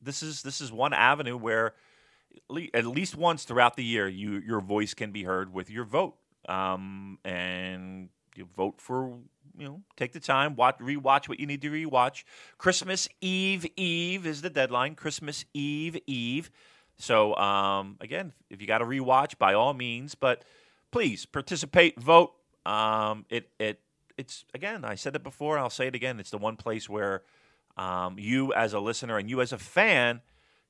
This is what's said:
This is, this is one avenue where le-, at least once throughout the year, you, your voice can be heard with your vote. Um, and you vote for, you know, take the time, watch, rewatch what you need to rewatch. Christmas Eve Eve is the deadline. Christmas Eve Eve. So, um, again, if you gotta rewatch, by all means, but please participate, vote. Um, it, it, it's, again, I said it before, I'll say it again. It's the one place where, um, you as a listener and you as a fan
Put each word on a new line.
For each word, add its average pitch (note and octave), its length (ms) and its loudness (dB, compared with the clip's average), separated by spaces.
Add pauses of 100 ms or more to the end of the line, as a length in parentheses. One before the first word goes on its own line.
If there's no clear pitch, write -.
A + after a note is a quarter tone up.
This C#3 220 -10
is, D3+ 180 -10
this C#3 200 -10
is B2 100 -10
one C3 220 0
avenue B2+ 440 2
where A2+ 380 0 (760)
le-, E3 240 -8
at A#2 120 2
least D3 300 -4
once E3 280 0
throughout A#2+ 320 4
the C3 80 -6
year, A2+ 240 0
you, G2+ 320 -6
your G#2+ 220 -4
voice G2+ 320 -2
can G#2+ 180 -8
be G2+ 120 -10
heard F#2 300 -4
with F#2 160 -8
your A2 140 -8
vote. C#3 320 -2 (340)
Um, F#2+ 760 -4
and F#2 880 -8 (260)
you F#2 100 -16
vote F#2+ 360 -6
for, B2+ 380 -6 (380)
you D3 80 -14
know, D3 160 -16 (160)
take B2+ 160 -4
the D#3+ 80 -16
time, C#3 340 2
watch, B2 240 4
rewatch C#3 480 2
what - 120 -6
you D3 60 -6
need C#3+ 160 -6
to D3 80 -6
rewatch. C#3 540 0 (340)
Christmas F#3 520 0 (100)
Eve F#3 560 0
Eve F3 500 -2
is D3+ 160 -6
the F3 80 -4
deadline. C3 460 0
Christmas D3 580 -8
Eve D3 540 -4
Eve. B2+ 420 -4 (480)
So, G#2+ 380 4
um, G2 640 2
again, D3+ 320 -8 (200)
if G2+ 100 -16
you G#2 60 -14
gotta A2+ 180 2
rewatch, C3 540 2
by G2 160 6
all B2+ 180 4
means, B2 400 -8
but - 320 0 (460)
please F3+ 340 -2
participate, D#3+ 760 2
vote. E3 340 8 (300)
Um, G#2+ 640 0
it, A#2 300 -6
it, G#2+ 240 -4 (360)
it's, - 360 -14
again, G3 320 -10
I G#2+ 80 -6
said C#3 220 -6
it E3 80 -8
before, D3 340 -4
I'll B2+ 140 -2
say C3 160 -2
it B2+ 80 -6
again. B2 240 -6
It's F#2+ 100 -14
the G#2 80 -8
one A2 200 -2
place A2 300 -6
where, G2+ 360 -2 (520)
um, F#2 440 -4
you C3 340 0
as A2 200 2
a G#2 60 0
listener A2+ 380 -4
and G2+ 140 -4
you B2+ 100 0
as A#2+ 100 -2
a A#2+ 60 -6
fan B2 640 2 (480)